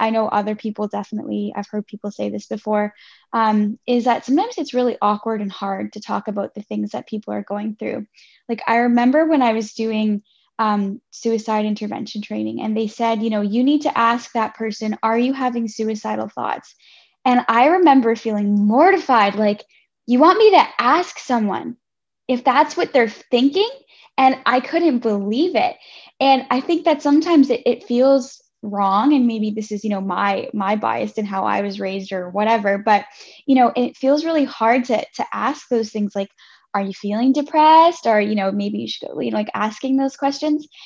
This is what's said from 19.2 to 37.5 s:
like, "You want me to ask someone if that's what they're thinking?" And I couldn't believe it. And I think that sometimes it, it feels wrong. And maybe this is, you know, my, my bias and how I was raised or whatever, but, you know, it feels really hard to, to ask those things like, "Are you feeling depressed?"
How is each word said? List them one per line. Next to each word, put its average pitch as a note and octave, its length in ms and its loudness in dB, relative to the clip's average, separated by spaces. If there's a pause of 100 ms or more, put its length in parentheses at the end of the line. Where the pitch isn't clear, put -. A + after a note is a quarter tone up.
like, G#3 280 0 (440)
"You B3 120 2
want F4 200 6
me G#4+ 140 8
to C#4+ 140 6 (120)
ask D4 400 0
someone A3 580 -4 (520)
if B3 160 -2
that's C#4+ 340 2
what - 160 -2
they're A#3 160 4
thinking?" C#4+ 580 0 (480)
And C4 300 4
I B3+ 140 2
couldn't D4+ 400 0
believe A3+ 540 -2
it. - 220 0 (420)
And C4 320 2
I B3 120 0
think E4+ 240 -2
that D4+ 160 2
sometimes D4+ 480 4
it, A3+ 160 0
it B3 180 0
feels B3+ 560 2 (220)
wrong. G3+ 500 0
And C4 140 4
maybe A3 240 -2
this G#3+ 200 -8
is, G#3 140 -8
you G#3+ 60 -2
know, G3+ 100 -2
my, G3 540 -2
my G3+ 220 -2
bias G#3+ 420 -4
and G#3 100 -6
how F#3+ 160 -4
I G3+ 160 -2
was G3+ 180 -8
raised G3 320 -8
or F3+ 200 -8
whatever, G#3 480 0
but, G3+ 260 2 (400)
you C4+ 100 4
know, B3 220 6
it B3 220 -4
feels C#4+ 260 0
really D#4+ 200 0
hard B3 420 0
to, A3+ 180 -2 (120)
to - 140 -6
ask A#3 380 -6
those A3+ 220 -2
things G#3 260 -4
like, G3 140 -6 (420)
"Are G3+ 80 -2
you G3 140 -6
feeling A3+ 400 0
depressed?" D#4 720 4